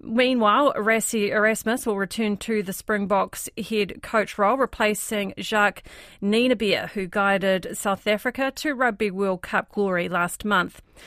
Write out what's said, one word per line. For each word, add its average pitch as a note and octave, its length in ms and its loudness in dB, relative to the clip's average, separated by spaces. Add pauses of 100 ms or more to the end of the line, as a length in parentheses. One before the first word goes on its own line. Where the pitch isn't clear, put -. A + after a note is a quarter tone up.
Meanwhile, B3 720 4
Rassie A3 560 0
Erasmus A3 560 0
will G#3 100 0
return G3+ 420 -2
to G#3+ 240 -2
the F#3 100 -8
Springboks G3+ 760 -2 (200)
head G#3 340 -2
coach - 340 -2
role, G#3+ 200 2
replacing G#3+ 840 -2
Jacques G#3 460 0 (360)
Nienaber, G#3 680 2
who F#3+ 160 -4
guided F#3+ 720 0
South G3 280 -2
Africa B3+ 500 0
to D4+ 180 -4
Rugby A3+ 360 0
World F#3+ 320 -2
Cup - 280 -4
glory F#3 380 0
last F3 360 -2
month. G3 380 0 (240)